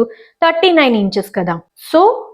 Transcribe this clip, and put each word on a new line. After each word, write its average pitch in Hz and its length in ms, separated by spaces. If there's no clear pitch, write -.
థర్టీ 330 340
నైన్ 262 260
ఇంచెస్ 190 340
కదా. 175 180
So 320 120